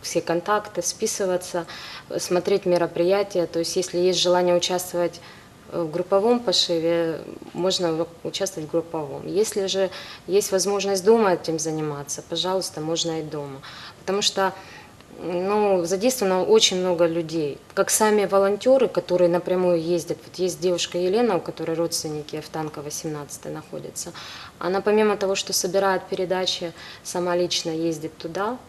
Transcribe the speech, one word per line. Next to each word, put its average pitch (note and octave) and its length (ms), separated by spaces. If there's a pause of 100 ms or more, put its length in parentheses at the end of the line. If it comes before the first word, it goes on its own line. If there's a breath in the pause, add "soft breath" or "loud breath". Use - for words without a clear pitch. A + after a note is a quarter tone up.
все - 200
контакты, F3 600
списываться, F3+ 840 (440 loud breath)
э, - 100
смотреть F3+ 460
мероприятия. F3 800
То E3 140
есть, E3 160
если F3+ 220
есть F3+ 220
желание F3+ 360
участвовать, F3 640 (540 loud breath)
э, E3+ 80
в D#3+ 100
групповом G3 480
пошиве, E3+ 800 (340)
можно F3+ 380
в-, E3 160 (160)
участвовать D#3+ 460
в - 20
групповом. D#3 560
Если G3 400
же F#3+ 220 (380 loud breath)
есть G3 240
возможность G3 540
дома G#3+ 280
этим D#3+ 260
заниматься, D3+ 680
пожалуйста, F3 520
можно E3 380
и D#3 40
дома. C#3+ 380 (380 loud breath)
Потому G3 220
что, F#3+ 320 (680 loud breath)
ну, F#3 640
задействовано F#3+ 580
очень G#3 360
много F3 260
людей. E3 520 (160)
Как F#3+ 180
сами G#3 340
волонтёры, G3+ 640
которые F3 420
напрямую F3+ 500 (160)
ездят. D#3 300
Вот - 140
есть E3+ 200
девушка F3 380
Елена, G3 380
у E3 40
которой E3 360
родственники D#3 680
в - 80
Танковой, D3+ 420
семнадцатой D3+ 600
находятся. - 600 (480 loud breath)
Она F#3+ 220
помимо G#3+ 340
того, G3 200
что - 180
собирает F#3+ 560
передачи, F#3 640 (300 loud breath)
сама F3 320
лично F3 340
ездит D#3+ 480
туда. G3 400 (120)